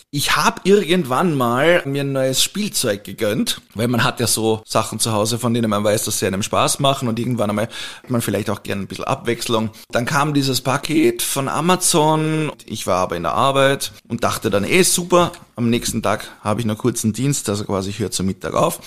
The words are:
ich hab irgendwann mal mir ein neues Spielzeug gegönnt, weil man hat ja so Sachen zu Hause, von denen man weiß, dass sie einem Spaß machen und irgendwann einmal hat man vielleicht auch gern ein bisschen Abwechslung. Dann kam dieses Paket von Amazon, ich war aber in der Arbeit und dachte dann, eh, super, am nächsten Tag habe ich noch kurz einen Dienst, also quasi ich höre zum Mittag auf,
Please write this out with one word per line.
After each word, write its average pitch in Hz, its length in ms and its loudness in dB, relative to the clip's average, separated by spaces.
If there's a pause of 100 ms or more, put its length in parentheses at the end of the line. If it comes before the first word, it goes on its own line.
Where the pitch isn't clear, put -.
(100)
ich - 260 0
hab 175 300 0
irgendwann 170 680 4
mal 135 520 4
mir 139 160 -2
ein 139 100 -2
neues 131 300 0
Spielzeug 208 640 -2
gegönnt, - 580 -2 (120)
weil 113 140 0
man 120 160 2
hat 123 160 -2
ja 120 60 0
so 110 400 2
Sachen 110 320 -2
zu 113 140 -2
Hause, 110 260 0
von 117 160 0
denen 117 160 0
man 104 140 0
weiß, 107 200 2
dass - 140 -4
sie 107 80 0
einem 95 160 0
Spaß 123 380 0
machen 135 280 0
und 113 100 -2
irgendwann 113 300 -2
einmal 104 200 -2 (340)
hat - 80 -12
man 120 100 0
vielleicht 104 300 -2
auch 95 120 -6
gern 101 180 -6
ein 92 80 -8
bisschen 95 160 -8
Abwechslung. 113 640 -2 (200)
Dann 120 140 0
kam 147 300 0
dieses 135 260 0
Paket 135 640 0
von 135 260 -2
Amazon, 156 1040 2 (140)
ich - 200 -8
war 92 120 2
aber 92 180 0
in 87 60 -4
der 76 100 0
Arbeit 135 600 2 (160)
und 117 140 -4
dachte - 280 -2
dann, 101 140 0
eh, 143 180 4
super, 175 500 2 (240)
am 117 140 0
nächsten 117 320 -2
Tag 101 240 -2 (160)
habe 104 180 -2
ich 110 60 -2
noch 107 120 -2
kurz 117 260 0
einen 107 100 2
Dienst, 135 340 -2
also 104 160 -2
quasi 98 260 -2
ich 104 100 -10
höre 95 100 -2
zum 90 160 -2
Mittag 92 280 -4
auf, 160 320 2